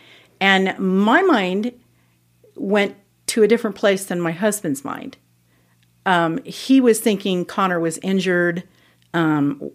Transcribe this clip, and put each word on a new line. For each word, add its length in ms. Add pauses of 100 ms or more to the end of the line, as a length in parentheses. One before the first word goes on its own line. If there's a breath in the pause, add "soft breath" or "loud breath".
(400 soft breath)
And 400
my 440
mind 500 (840)
went 400 (320)
to 160
a 40
different 280
place 300
than 160
my 100
husband's 540
mind. 320 (880)
Um, 400
he 340
was 220
thinking 440
Connor 360
was 200
injured. 640 (500 soft breath)
Um, 600